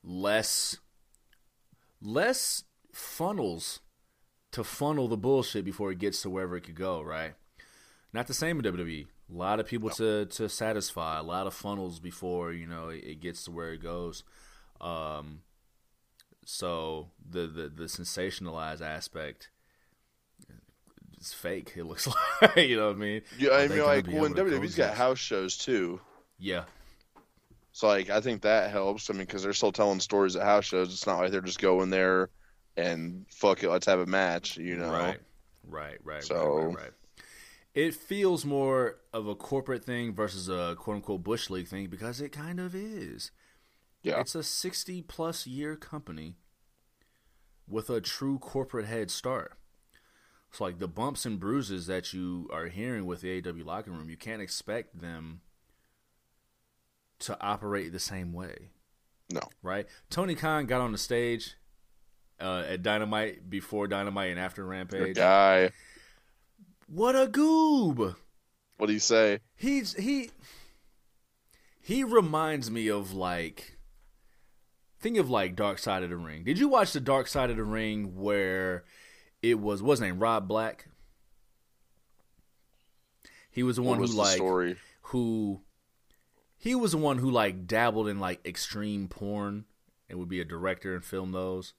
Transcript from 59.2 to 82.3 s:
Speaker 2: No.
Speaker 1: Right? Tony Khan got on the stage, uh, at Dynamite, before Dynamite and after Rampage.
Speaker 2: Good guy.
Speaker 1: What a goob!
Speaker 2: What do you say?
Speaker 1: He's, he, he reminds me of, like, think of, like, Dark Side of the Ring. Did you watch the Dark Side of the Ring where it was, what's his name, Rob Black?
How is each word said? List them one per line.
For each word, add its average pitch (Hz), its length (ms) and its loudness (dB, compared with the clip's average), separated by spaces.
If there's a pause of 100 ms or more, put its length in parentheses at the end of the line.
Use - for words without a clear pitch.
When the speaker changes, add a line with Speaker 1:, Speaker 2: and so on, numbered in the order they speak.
Speaker 2:
No. - 100 -4 (200)
Speaker 1:
Right? 95 240 -4 (220)
Tony 180 260 -2
Khan 151 320 0
got 127 140 2
on 120 100 0
the 104 80 -4
stage, 120 560 -2 (880)
uh, 90 260 -2
at 90 160 -4
Dynamite, 107 680 0
before 101 360 -2
Dynamite 98 440 -2
and 87 100 -4
after 92 240 -6
Rampage. 92 440 -4
Speaker 2:
Good 95 80 -4
guy. 95 540 10 (1160)
Speaker 1:
What 226 280 2
a 262 140 8
goob! 262 880 4 (640)
Speaker 2:
What 107 80 2
do 107 80 4
you 107 40 0
say? 107 420 6 (140)
Speaker 1:
He's, 247 400 0
he, 247 360 -2 (1500)
he 247 220 -2
reminds 156 680 4
me 110 180 0
of, 101 240 0
like, 87 680 -4 (1200)
think 226 200 0
of, 180 120 4
like, 95 240 4
Dark 101 240 2
Side 95 240 0
of 90 80 -2
the 87 60 -4
Ring. 80 260 -8
Did 143 160 2
you 285 100 6
watch 240 240 6
the 156 80 -2
Dark 131 280 2
Side 131 220 2
of 113 80 -2
the 110 60 -2
Ring 107 520 -2
where 95 680 0 (580)
it 113 180 4
was, 101 220 -2
what's 131 180 4
his 101 80 0
name, 90 100 -2
Rob 110 300 2
Black? 110 400 -2 (2500)